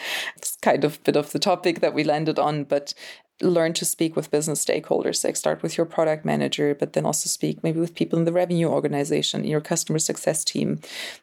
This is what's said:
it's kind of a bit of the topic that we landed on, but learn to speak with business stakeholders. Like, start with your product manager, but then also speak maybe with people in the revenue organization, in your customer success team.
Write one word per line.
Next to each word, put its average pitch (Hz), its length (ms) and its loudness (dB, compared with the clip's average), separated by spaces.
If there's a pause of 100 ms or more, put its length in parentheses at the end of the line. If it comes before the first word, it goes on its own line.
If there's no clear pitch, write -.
(380)
it's - 240 -8
kind 143 240 4
of 147 100 0
a - 40 -16
bit 147 180 2
of 147 140 -2
the 151 80 -2
topic 175 420 0
that 151 120 2
we 147 120 2
landed 156 340 0
on, 147 240 2
but 143 300 -2 (480)
learn 170 320 6
to 165 120 -2
speak 165 300 0
with 151 160 -4
business 151 320 2
stakeholders. - 600 0
Like, - 120 -2
start 160 260 -2
with 160 160 -6
your 165 80 2
product 156 400 0
manager, 147 500 0
but - 180 -4
then 151 120 0
also - 220 -2
speak 156 360 -2
maybe 165 160 0
with 170 160 -2
people 165 240 0
in 165 60 2
the 170 80 2
revenue 175 340 2
organization, 147 760 0
in - 60 -2
your 151 120 0
customer 160 380 -2
success 156 440 -2
team. - 360 -2 (440)